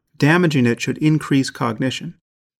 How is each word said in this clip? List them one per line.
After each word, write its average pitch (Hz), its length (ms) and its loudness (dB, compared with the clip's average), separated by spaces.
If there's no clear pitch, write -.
damaging 151 480 2
it 117 140 0
should - 200 -6
increase 151 500 2
cognition. 127 640 -6